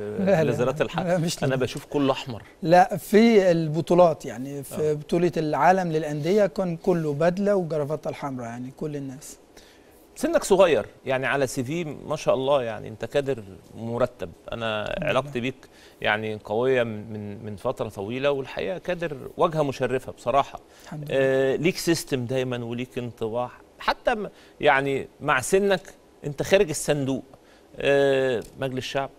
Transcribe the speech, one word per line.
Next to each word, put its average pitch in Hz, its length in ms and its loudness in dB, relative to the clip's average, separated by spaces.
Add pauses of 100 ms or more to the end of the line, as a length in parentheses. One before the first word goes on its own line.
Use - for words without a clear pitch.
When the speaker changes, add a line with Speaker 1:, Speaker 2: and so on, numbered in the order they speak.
(180)
Speaker 1:
لا، 196 60 -2
لا، 180 180 4
Speaker 2:
الإزارات 123 400 0
الح-، - 180 -2
Speaker 1:
لا، 180 180 2
مش 165 260 -2
Speaker 2:
أنا - 20 0
Speaker 1:
لنا. 131 100 2
Speaker 2:
بشوف 127 280 -4
كله 139 280 2
أحمر. 123 300 -8 (200)
Speaker 1:
لا، 180 340 6
في 208 540 6
البطولات 165 760 4
يعني، 139 380 -10
في 151 280 -4
Speaker 2:
آه. - 20 0
Speaker 1:
بطولة 170 440 0
العالم 160 560 4
للأندية 156 540 2
كان 180 300 -4
كله 165 360 0
بدلة 180 440 2
وجرافطة 156 520 -4
الحمراء 131 400 -8
يعني 123 280 -10
كل 151 200 -8
الناس. 135 400 -12 (800)
Speaker 2:
سنك - 280 0
صغير 175 420 6 (200)
يعني، 131 200 -2
على 135 200 2
سي 127 180 -4
في 160 200 -4
ما 139 320 -8
شاء 151 180 0
الله 131 280 2
يعني، 104 260 -8
أنت 110 160 -10
كادر 135 380 -2 (340)
مرتب. 117 540 -4 (220)
أنا 110 300 -4
Speaker 1:
الحمد - 160 -6
لله. - 100 -2
Speaker 2:
علاقتي 131 320 -2
بيك 117 140 -4 (460)
يعني 110 440 -2
قوية 123 380 2
من، 110 300 -6
من، 104 320 -10
من 104 120 -10
فترة 120 320 -6
طويلة، 120 420 -4
والحقيقة 156 480 -6
كادر 170 380 -6 (200)
واجهة 156 260 2
مشرفة 127 500 -2
بصراحة. - 480 -2 (240)
Speaker 1:
الحمد 151 200 -12
لله. 143 40 -12 (120)
Speaker 2:
آه، 135 360 2
ليك 180 200 0
system 147 480 -2
دايمًا 127 400 -4
وليك 120 340 -8
انطباع، 120 520 -6 (280)
حتى - 360 -2
م-، 208 140 -6 (320)
يعني 139 480 2 (120)
مع 135 200 0
سنك 196 400 2 (460)
أنت 147 160 -6
خارج 190 260 4
الصندوق. 139 540 -2 (560)
آه، 135 640 2 (180)
مجلس 127 180 -4
الشعب 135 400 -4